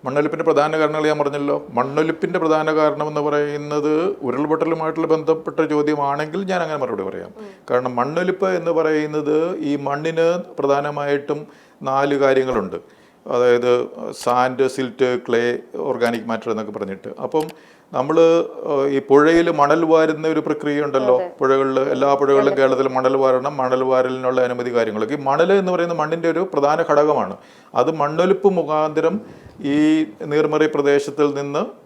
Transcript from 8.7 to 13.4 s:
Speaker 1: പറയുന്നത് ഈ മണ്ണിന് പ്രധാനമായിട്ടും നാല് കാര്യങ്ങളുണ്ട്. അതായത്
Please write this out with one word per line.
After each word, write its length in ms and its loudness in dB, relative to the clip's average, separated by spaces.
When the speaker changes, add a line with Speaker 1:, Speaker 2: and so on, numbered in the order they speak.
Speaker 1:
പറയുന്നത് 560 0
ഈ 20 0
മണ്ണിന് 400 0
പ്രധാനമായിട്ടും 800 -2
നാല് 340 0
കാര്യങ്ങളുണ്ട്. 560 0
അതായത് 360 4